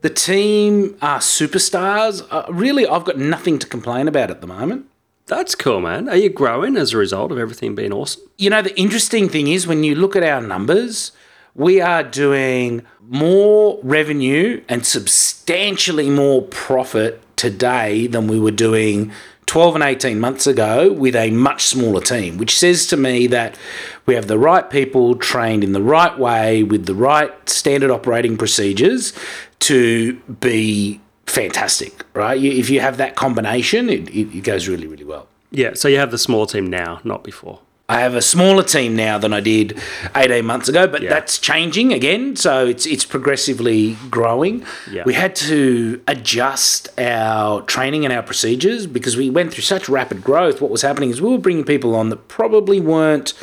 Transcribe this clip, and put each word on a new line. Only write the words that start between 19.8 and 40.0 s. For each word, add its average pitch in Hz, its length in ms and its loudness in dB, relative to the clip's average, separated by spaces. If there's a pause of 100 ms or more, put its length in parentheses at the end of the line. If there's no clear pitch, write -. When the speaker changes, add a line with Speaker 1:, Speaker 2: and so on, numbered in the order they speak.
Speaker 1:
eighteen 127 360 0
months 131 280 0
ago 120 440 4
with 131 240 0
a 113 160 2
much 123 340 2
smaller 113 360 0
team, 92 360 -4
which 110 200 -2
says 175 300 4
to 165 100 0
me 127 300 2
that 117 280 0 (520)
we 127 80 4
have 107 120 -4
the 107 120 0
right 165 300 4
people 131 460 2
trained 113 480 0
in 98 80 0
the 98 120 0
right 160 360 4
way 113 440 2
with 101 240 0
the 98 80 -2
right 139 360 2 (160)
standard 139 440 0
operating 117 460 0
procedures 110 760 0 (460)
to 120 560 2 (260)
be 107 580 0 (280)
fantastic, - 800 -4 (100)
right? 117 240 0
You, 139 120 2
if 123 200 0
you 139 100 4
have 131 160 -2
that 131 180 -4
combination, 123 760 0
it, 98 200 -2
it, 107 280 -4
it - 60 -10
goes 95 240 -2
really, 82 200 -6
really 73 180 -18
well. 73 220 -14 (240)
Speaker 2:
Yeah, 127 240 -4
so - 120 -2
you 139 100 4
have 139 140 0
the 117 60 -6
small 110 300 0
team 98 200 -4
now, 87 360 -6
not - 200 -8
before. - 360 -18 (280)
Speaker 1:
I 117 120 0
have 123 160 0
a 120 60 0
smaller 190 420 4
team 120 320 0
now 110 240 0
than 104 120 0
I 104 100 -2
did 107 380 0 (360)